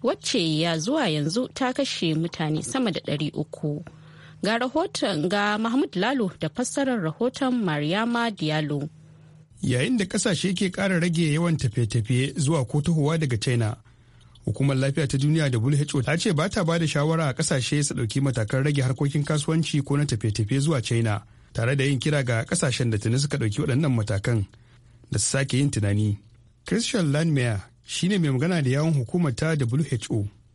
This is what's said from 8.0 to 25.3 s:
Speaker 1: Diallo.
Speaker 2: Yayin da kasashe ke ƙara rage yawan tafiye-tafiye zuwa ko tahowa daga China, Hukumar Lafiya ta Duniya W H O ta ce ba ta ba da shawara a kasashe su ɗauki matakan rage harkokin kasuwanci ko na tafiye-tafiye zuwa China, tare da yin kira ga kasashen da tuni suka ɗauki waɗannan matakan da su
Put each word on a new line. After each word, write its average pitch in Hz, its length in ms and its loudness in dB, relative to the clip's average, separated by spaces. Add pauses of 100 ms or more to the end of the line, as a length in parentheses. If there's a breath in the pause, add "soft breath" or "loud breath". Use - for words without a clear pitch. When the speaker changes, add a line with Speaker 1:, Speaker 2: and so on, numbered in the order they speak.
Speaker 1:
Diallo. 151 540 -2 (720 loud breath)
Speaker 2:
Yayin 139 340 2
da 196 100 2
kasashe 196 520 0
ke 185 160 0
ƙara 190 260 0
rage 170 220 2 (100)
yawan 165 240 2
tafiye-tafiye 123 760 0
zuwa 143 320 0
ko 147 160 0
tahowa 160 340 2
daga 135 220 0
China, 117 380 0 (680 soft breath)
Hukumar 139 320 0
Lafiya 139 320 0
ta - 80 0
Duniya 147 340 2
W 123 240 2
H 143 220 0
O 135 60 2
ta 139 180 2
ce 208 160 2
ba 165 160 2
ta 214 120 0
ba 165 140 2
da 170 60 2
shawara 156 460 2
a - 20 -4
kasashe 147 500 0
su 143 120 -2
ɗauki 123 260 -2
matakan 131 420 0
rage 143 220 0
harkokin 139 400 0
kasuwanci 151 580 0
ko 139 140 0
na 147 80 2
tafiye-tafiye 113 560 0
zuwa 143 240 2
China, 113 400 0 (300 soft breath)
tare 117 200 0
da 135 100 2
yin 139 140 2
kira 151 240 0
ga 120 220 0
kasashen 131 480 0
da 107 60 0
tuni 113 200 0
suka 143 220 -2
ɗauki 113 240 -2
waɗannan 147 320 2
matakan 107 480 0 (680 soft breath)
da - 80 -2
su 101 140 0